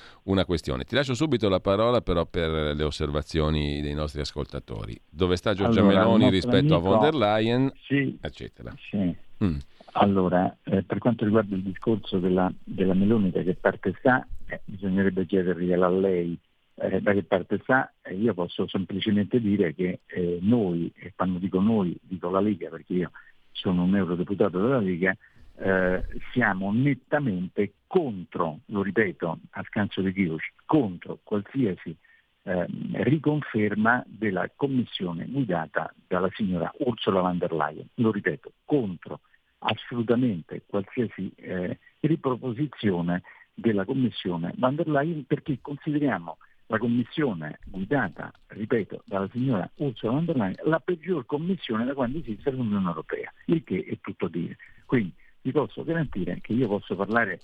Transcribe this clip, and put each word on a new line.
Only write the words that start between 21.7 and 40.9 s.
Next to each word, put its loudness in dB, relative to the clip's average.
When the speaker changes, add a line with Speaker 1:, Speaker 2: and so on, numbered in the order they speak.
Speaker 2:
dico -8
la 2
Lega, 0
perché -12
io 0
sono 0
un 4
eurodeputato 0
della 2
Lega, 2
eh, 2
siamo 2
nettamente 0
contro, -2
lo -2
ripeto, -2
a -10
scanso -4
di 0
equivoci, -2
contro -2
qualsiasi, -4
ehm, -4
riconferma 2
della -2
commissione -2
guidata -4
dalla 0
signora -2
Ursula 0
von 0
der -2
Leyen. -4
Lo 2
ripeto, -4
contro -2
assolutamente -2
qualsiasi, -4